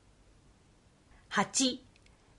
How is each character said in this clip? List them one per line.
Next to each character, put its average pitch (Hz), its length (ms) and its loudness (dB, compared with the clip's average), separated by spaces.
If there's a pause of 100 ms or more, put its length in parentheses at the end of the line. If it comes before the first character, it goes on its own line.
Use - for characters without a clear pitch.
(1300)
八、 - 560 0 (540)